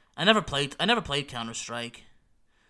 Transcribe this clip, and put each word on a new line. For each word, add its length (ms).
I 60
never 180
played, 380
I 60
never 140
played 280
Counter-Strike. 760